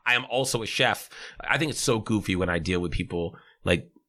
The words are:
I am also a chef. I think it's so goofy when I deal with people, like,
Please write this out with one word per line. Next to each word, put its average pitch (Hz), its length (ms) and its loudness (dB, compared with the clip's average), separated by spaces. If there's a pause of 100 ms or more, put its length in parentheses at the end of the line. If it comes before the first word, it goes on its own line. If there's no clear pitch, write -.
I 123 100 4
am 120 140 0
also 127 320 0
a 107 60 -6
chef. - 420 0 (320)
I 135 160 2
think 151 140 0
it's - 100 -6
so 113 180 2
goofy 101 360 0
when 90 140 0
I 85 100 2
deal 87 200 0
with 87 120 -4
people, 85 440 -4 (280)
like, 90 260 0 (200)